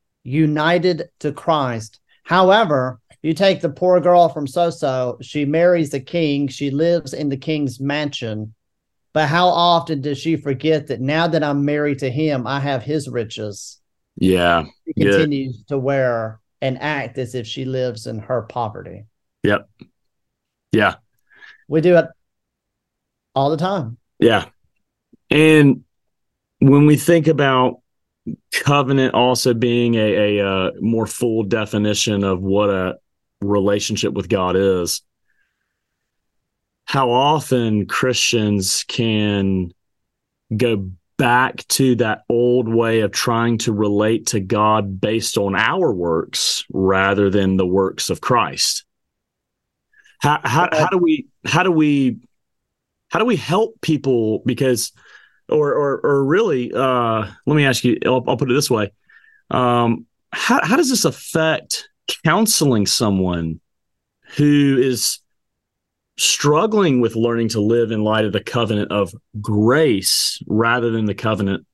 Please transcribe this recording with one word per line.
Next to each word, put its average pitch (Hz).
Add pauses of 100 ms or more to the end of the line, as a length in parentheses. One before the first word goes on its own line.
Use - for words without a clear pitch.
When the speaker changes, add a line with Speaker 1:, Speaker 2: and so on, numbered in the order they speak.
(240)
Speaker 1:
united 156 (120)
to 147
Christ. 127 (240)
However, 175 (220)
you 156
take 190
the 170
poor 180
girl 175
from 147
Soso, 135
she 147
marries 165
the 139
king, 143
she 143
lives 160
in 147
the 139
king's 143
mansion. 120 (580)
But 151
how 175
often 170
does 139
she 160
forget 151
that 117
now 156
that 156
I'm 143
married 147
to 131
him, 135
I 139
have 135
his 147
riches? 110 (400)
Speaker 2:
Yeah. 87 (200)
Speaker 1:
She -
Speaker 2:
Yeah. -
Speaker 1:
continues 135
to 143
wear 123 (200)
and 131
act 139
as 123
if 117
she 135
lives 127
in 113
her 117
poverty. 107 (380)
Speaker 2:
Yep. 104 (1040)
Yeah. 104 (720)
Speaker 1:
We 156
do 175
it 160 (1300)
all 139
the 160
time. 160 (220)
Speaker 2:
Yeah. 110 (840)
And 151 (720)
when 143
we 151
think 165
about 135 (720)
covenant 139
also 123
being 120
a, 104
a, 98
uh, 95 (100)
more 113
full 113
definition 104
of 92
what 101
a 92 (420)
relationship 101
with 95
God 92
is, 92 (1800)
how 135
often 123
Christians 107
can 101 (840)
go 101 (280)
back 127
to 127
that 110
old 120
way 113
of 104
trying 117
to 113
relate 107
to 107
God 104
based 110
on 98
our 131
works 85
rather 98
than 95
the 92
works 95
of 82
Christ. - (1400)
How, 147
how, 175
how 160
do 190
we, 156 (180)
how 151
do 190
we, 147 (920)
how -
do 214
we 233
help 185
people? 117
Because, 127 (560)
or, 147
or, 143
or 139
really, 151
uh, 117 (200)
let 147
me 147
ask 127
you, 123
I'll, 123
I'll 127
put 123
it 123
this 147
way. 107 (580)
Um, 120 (260)
how, -
how 208
does 302
this 226
affect - (360)
counseling 151
someone 90 (760)
who 143
is 127 (1000)
struggling 165
with 113
learning 117
to 107
live 113
in 107
light 110
of 101
the 104
covenant 107
of 98 (260)
grace 110
rather 117
than 113
the 101
covenant 98